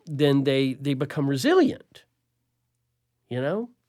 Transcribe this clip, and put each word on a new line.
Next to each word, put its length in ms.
then 380
they, 300
they 200
become 340
resilient, 760
you 120
know? 300